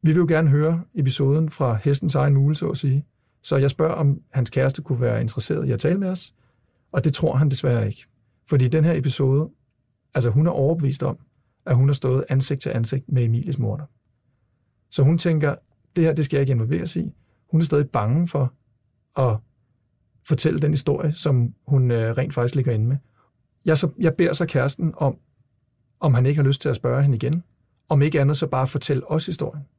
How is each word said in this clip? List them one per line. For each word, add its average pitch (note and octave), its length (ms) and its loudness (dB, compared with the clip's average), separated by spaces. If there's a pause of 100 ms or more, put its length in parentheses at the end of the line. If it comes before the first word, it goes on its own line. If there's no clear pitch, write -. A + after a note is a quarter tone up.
Vi D#3 80 4
vil D#3 60 4
jo F3 120 4
gerne D#3+ 200 2
høre D#3 340 2 (120)
episoden D3 560 0
fra A#2+ 340 -2
hestens C#3 300 0
egen C#3 200 2
mule, C#3 200 4
så E3 140 -4
at - 80 -4
sige. C#3 300 -2 (360)
Så D3 140 -2
jeg C#3 140 2
spørger, D#3 240 -2
om C#3+ 260 0 (100)
hans B2+ 200 -2
kæreste C3+ 320 -2
kunne B2 180 -4
være A2+ 200 0
interesseret A2+ 480 -4
i B2 40 0
at A2 80 -4
tale E3+ 180 0
med G3 100 -4
os, - 260 -10 (580)
og - 120 -2
det C#3+ 100 2
tror - 220 0
han D3 120 4
desværre B2 380 0
ikke. - 200 -8 (420)
Fordi B2+ 200 2
den D#3 160 2
her E3+ 80 2
episode, C#3 580 0 (640)
altså A#2 160 0
hun D3 160 4
er E3+ 40 2
overbevist C#3+ 520 0
om, C#3 160 -4 (480)
at B2 100 2
hun C3+ 120 4
har C#3+ 60 2
stået C3+ 340 0
ansigt C3+ 320 -2
til - 100 -6
ansigt A#2+ 380 -4
med B2+ 160 2
Emilies C3 340 -2
morder. A2 260 -4 (1040)
Så D3 120 0
hun D#3+ 160 4
tænker, D#3 360 0 (420)
det E3 80 2
her, D#3+ 100 2
det D3+ 100 0
skal C#3 120 -2
jeg C#3 60 2
ikke C3+ 100 0
involveres D3 440 -2
i. - 180 -6 (360)
Hun D#3+ 100 2
er E3+ 40 2
stadig D3 260 0
bange C3 380 0
for C3 240 -2 (640)
at B2 200 2 (920)
fortælle D#3 320 0
den D3 100 2
historie, D3 420 -2
som B2+ 420 0 (120)
hun, C3 240 2
øh, A2+ 260 0
rent C3+ 180 -4
faktisk B2 200 -2
ligger B2 180 0
inde A2 140 0
med. C3+ 100 0 (680)
Jeg D#3 140 2
så, E3 100 0 (100)
jeg E3 160 0
beder E3+ 180 2
så E3 140 -2
kæresten C#3 500 -2
om, C#3 200 -2 (840)
om C#3 140 2
han B2+ 120 2
ikke D3 160 2
har C3 60 4
lyst C#3 140 0
til - 60 -4
at C3 80 -2
spørge B2+ 260 -2
hende C#3 140 2
igen. C#3 260 -2 (460)
Om C#3 140 4
ikke D3 180 2
andet, C#3 160 2
så D3+ 100 -2
bare C3 220 -2
fortæl C3+ 380 -4
os D#3+ 200 -4
historien. D3+ 360 -8 (160)